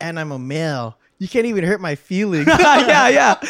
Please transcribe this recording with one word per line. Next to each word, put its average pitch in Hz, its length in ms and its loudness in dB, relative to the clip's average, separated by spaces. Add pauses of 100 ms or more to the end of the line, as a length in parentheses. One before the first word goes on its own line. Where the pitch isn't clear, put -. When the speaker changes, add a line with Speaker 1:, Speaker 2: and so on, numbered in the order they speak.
Speaker 1:
and 165 180 -8
I'm 156 140 -8
a 135 60 -10
male. 131 580 -6 (220)
You 190 100 -8
can't 233 180 0
even 208 180 -2
hurt 196 160 -2
my 165 160 -6
feelings." 185 500 -2
Speaker 2:
<laughs> 311 120 4
Yeah, 294 500 4
yeah. 254 260 4 (160)